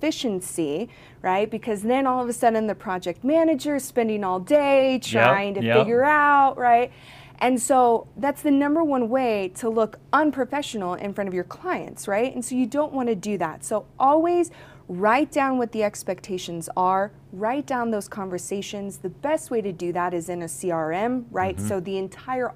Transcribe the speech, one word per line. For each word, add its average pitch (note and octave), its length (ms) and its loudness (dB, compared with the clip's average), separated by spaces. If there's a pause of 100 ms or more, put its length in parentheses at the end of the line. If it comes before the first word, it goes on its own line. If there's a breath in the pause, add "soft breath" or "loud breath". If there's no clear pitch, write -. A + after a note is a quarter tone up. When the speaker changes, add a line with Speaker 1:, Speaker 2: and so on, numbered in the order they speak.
(140)
Speaker 1:
efficiency, F3+ 760 -4 (320 loud breath)
right? F#3+ 280 0
Because G#3 340 -4
then C4 240 2
all B3+ 160 0
of A#3+ 60 -4
a A#3+ 40 -4
sudden A3+ 340 2
the G3 80 -2
project F3+ 480 -6
manager D4 520 2
is C4 80 -4
spending G#3+ 400 -2
all F#3 160 0
day C#4 540 4
Speaker 2:
Yep, C4 100 -2
Speaker 1:
trying G3 520 4
to G3 80 -2
Speaker 2:
yep. A2+ 140 4
Speaker 1:
figure A#3+ 260 4
out, C#4+ 540 4
right? B3 340 4 (480 loud breath)
And B3 220 2
so B3 460 4 (100)
that's C#4 240 -4
the D4+ 100 2
number C#4+ 320 2
one C4 260 0
way A3 460 0
to A#3 140 -4
look A3 280 0 (140)
unprofessional C4+ 840 0
in G3+ 180 -6
front G3 140 -4
of F#3 60 -6
your F3 120 -2
clients, - 640 -8
right? A3+ 260 0
And B3 100 -6
so B3+ 120 -6
you B3+ 100 2
don't C#4+ 260 -2
wanna A#3+ 240 -2
do G3+ 220 -4
that. E3 260 -6
So G#3 220 -4 (140)
always E4 520 4 (380 loud breath)
write G#3+ 420 2
down C4+ 280 2
what A#3+ 120 -2
the G#3+ 120 -2
expectations F3+ 920 -6
are, F#3+ 360 2 (200)
write A#3 360 -4
down A#3+ 240 -2
those G3+ 160 -4
conversations. G3 880 -8
The F#3+ 120 -8
best D4+ 420 -4
way A3+ 100 0
to G3 100 -4
do F3 220 -4
that F3 220 -2
is E3+ 140 -6
in F3 120 -6
a E3 60 -6
C F3 240 -6
R D#3+ 200 -2
M, A#3 380 -2
right? F#3+ 260 -2
Speaker 2:
Mm-hmm. G2+ 120 -4
Speaker 1:
So G3 120 -2
the F#3+ 200 -6
entire A#3+ 560 -6